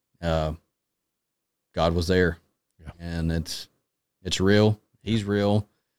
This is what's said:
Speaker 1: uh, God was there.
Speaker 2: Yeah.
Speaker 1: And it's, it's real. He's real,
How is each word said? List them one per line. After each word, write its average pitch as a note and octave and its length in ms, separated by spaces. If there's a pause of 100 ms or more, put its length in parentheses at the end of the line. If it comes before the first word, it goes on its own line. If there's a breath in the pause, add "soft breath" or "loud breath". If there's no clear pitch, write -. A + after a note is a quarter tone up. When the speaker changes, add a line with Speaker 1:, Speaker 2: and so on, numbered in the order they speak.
(200)
Speaker 1:
uh, D#2+ 320 (1200)
God E2 200
was E2+ 120
there. F2+ 320 (420)
Speaker 2:
Yeah. D#2+ 200
Speaker 1:
And E2+ 320
it's, - 360 (540)
it's F2+ 180
real. G#2 380 (240)
He's G#2+ 220
real, G2+ 420 (320)